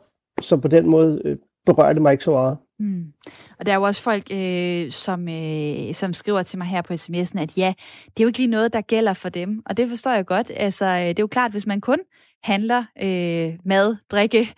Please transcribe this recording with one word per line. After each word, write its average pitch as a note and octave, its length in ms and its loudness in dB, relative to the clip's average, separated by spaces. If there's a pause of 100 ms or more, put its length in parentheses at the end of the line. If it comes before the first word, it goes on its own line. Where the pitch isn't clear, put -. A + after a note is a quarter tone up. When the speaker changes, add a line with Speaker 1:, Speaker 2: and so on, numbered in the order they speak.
(400)
Speaker 1:
så - 160 2
på C#3 120 2
den E3 220 6
måde, D#3+ 340 4
øh, C#3+ 120 -4 (300)
berører D3+ 260 6
det D#3 100 2
mig C#3+ 100 6
ikke C3+ 120 0
så E3 60 2
meget. C3 280 2 (200)
Speaker 2:
Mm. F#3+ 260 -4 (540)
Og F#3+ 80 -8
der G3+ 60 2
er G3 40 4
jo G3 60 2
også G3+ 200 0
folk, G#3 300 0
øh, F3+ 580 -2
som, F3 380 -6
øh, D#3 640 -6
som F3+ 200 -4
skriver G3 300 -2
til F#3 160 -10
mig F3+ 80 -6
her F3+ 160 -4
på F3 140 -8
S - 140 -8
M E3+ 40 -8
S'en, F3+ 280 -4
at D#3+ 160 -8
ja, F#3 160 2 (300)
det - 160 -4
er A3 40 4
jo - 20 4
ikke A#3+ 120 0
lige B3+ 120 0
noget, A3+ 220 0
der A3+ 80 -2
gælder A3 320 0
for F#3 160 -8
dem. F#3 380 -6
Og G3 100 -6
det A#3+ 120 0
forstår A#3+ 220 -4
jeg G3+ 160 0
godt. G3+ 300 -2
Altså, G3 280 -2
øh, F3+ 240 0
det F3 100 -2
er G#3+ 40 2
jo G#3+ 40 0
klart, A#3+ 240 0
hvis G#3 160 -6
man G3+ 140 -2
kun C4+ 180 0 (440)
handler, A3+ 420 0 (180)
øh, E3+ 640 -2
mad, G3 320 2 (140)
drikke, G#3+ 480 2